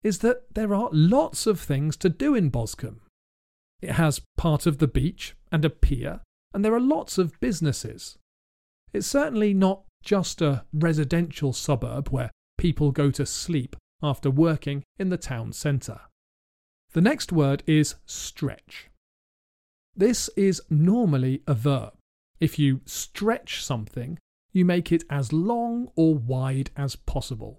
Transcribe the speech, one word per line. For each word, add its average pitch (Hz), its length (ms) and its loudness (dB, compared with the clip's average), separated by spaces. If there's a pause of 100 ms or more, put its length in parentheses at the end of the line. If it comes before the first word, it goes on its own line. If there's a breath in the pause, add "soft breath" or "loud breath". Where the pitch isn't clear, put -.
is 214 160 0
that - 340 0
there 208 200 -2
are 208 200 0
lots 220 540 4
of 202 120 2
things 143 380 -2
to 185 120 2
do 277 260 0
in 170 140 4
Boscombe. 117 520 -6 (800)
It 175 100 -8
has 151 300 2 (160)
part 151 280 0
of 156 120 2
the 151 100 4
beach - 480 -4 (160)
and 160 140 2
a 151 40 2
pier, - 520 0 (320)
and 202 100 -2
there 220 100 2
are 240 60 2
lots 277 380 0
of 175 220 0
businesses. 147 760 -4 (760)
It's - 140 -2
certainly 233 460 2
not 190 280 2 (220)
just 190 380 0
a 139 300 0
residential 156 800 0
suburb 123 580 -4
where 123 220 -4 (260)
people 151 340 2
go 143 200 2
to 135 140 -2
sleep - 500 -6 (260)
after 139 300 -2
working 143 520 2 (140)
in 190 120 -2
the 180 80 -2
town 113 340 -8
centre. 139 500 -4 (920)
The 165 80 2
next 247 320 2
word 143 340 2
is 156 280 2 (100)
stretch. - 840 -10 (1080)
This 226 420 2
is 196 320 2
normally 151 760 2
a 151 80 0
verb. 117 400 -2 (460)
If 156 200 0
you 135 260 2
stretch - 800 -6
something, 123 540 -8 (340)
you 180 140 4
make 175 260 2
it 165 180 2
as 139 240 -2
long 233 640 -2
or 160 200 4
wide 131 600 -2
as 139 200 -4
possible. 113 640 -8